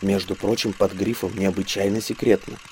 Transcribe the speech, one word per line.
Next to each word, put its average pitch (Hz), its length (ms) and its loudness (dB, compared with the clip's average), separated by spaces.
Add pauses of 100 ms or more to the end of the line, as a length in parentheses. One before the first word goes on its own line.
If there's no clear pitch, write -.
Между 98 340 0
прочим, 107 380 0
под 98 200 2
грифом 98 440 -2
необычайно 98 640 0
секретно. - 560 2 (140)